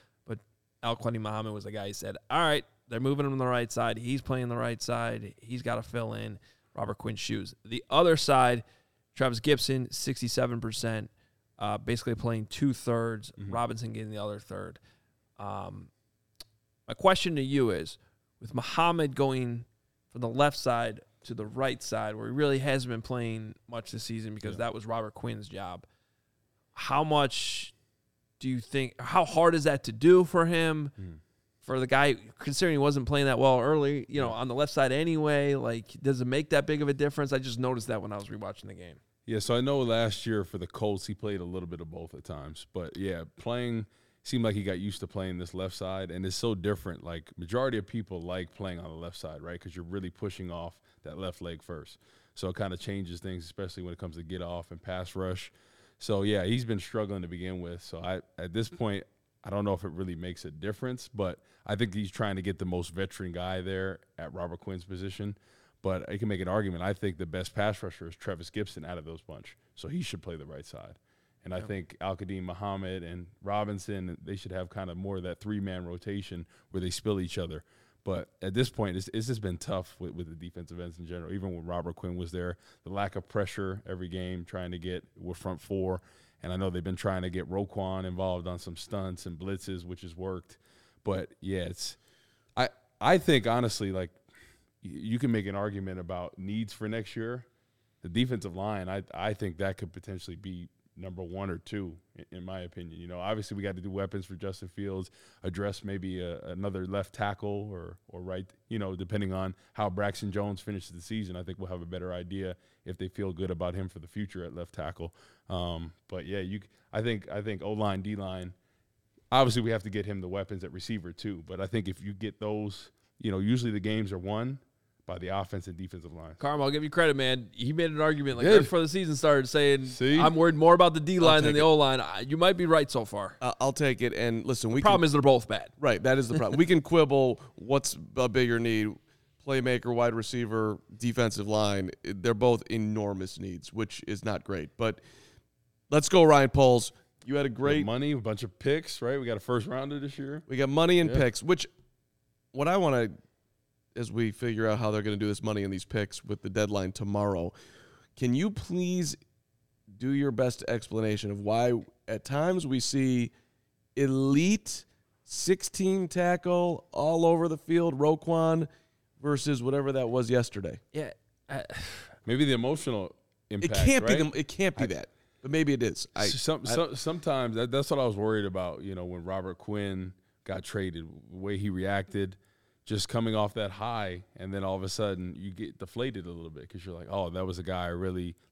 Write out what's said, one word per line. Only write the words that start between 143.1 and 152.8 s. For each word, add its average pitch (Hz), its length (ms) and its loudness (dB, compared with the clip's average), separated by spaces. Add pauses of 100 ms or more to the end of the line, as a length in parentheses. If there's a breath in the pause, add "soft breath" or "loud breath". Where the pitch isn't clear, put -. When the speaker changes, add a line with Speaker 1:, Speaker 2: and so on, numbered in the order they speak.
Speaker 3:
needs, 92 320 -8
which 107 340 -6
is 104 200 -4
not 104 180 -2
great. 87 320 -6
But 113 240 -2 (880 soft breath)
let's 147 220 4
go, 185 120 10
Ryan 143 280 10
Poles. 127 420 8 (320 soft breath)
You 135 120 -2
had 143 100 2
a - 20 0
Speaker 2:
Good 110 80 -8
Speaker 3:
great 143 300 2
Speaker 2:
money, 131 260 0
a 139 60 0
bunch 107 240 -2
of - 160 -8
picks, - 420 0
right? 131 180 0
We 131 60 -4
got 113 140 -2
a - 20 -14
first 123 260 2
rounder 143 340 -6
this 139 180 -8
year. 139 300 -8
Speaker 3:
We 135 100 -4
got 135 100 4
money 170 320 8
and 165 80 6
Speaker 2:
Yeah. 123 80 4
Speaker 3:
picks, 127 260 4
which 170 240 4 (880)
what 143 160 2
I 180 80 6
wanna, 135 320 6 (880)